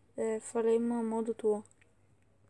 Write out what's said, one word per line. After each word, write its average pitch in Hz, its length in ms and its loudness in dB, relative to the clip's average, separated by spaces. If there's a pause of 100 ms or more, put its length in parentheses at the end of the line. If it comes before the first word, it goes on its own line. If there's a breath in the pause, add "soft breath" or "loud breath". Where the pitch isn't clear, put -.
(140)
eh, 220 260 -2
faremo 233 580 2
a 226 40 -2
modo 226 340 -2
tuo. 214 280 0 (840)